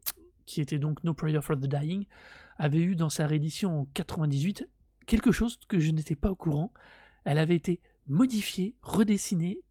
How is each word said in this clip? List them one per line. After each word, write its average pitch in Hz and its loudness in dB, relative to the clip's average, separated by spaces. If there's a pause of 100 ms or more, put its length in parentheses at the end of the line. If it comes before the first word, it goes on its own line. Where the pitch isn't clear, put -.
(440)
qui - -6
était 147 -2
donc 147 -2
No 165 0
Prayer 156 0
for 151 -2
the 135 -2
Dying, 151 -2 (540)
avait 156 2
eu 185 2
dans 165 0
sa 151 0
réédition 156 0
en 135 -2
quatre-vingt-dix-huit 156 -2 (380)
quelque 226 4
chose - 0 (100)
que 196 2
je 156 4
n'étais 156 -2
pas 202 0
au 185 -4
courant. 156 -2 (520)
Elle 147 2
avait 160 2
été 170 -2 (260)
modifiée, 208 0
redessinée 196 0 (100)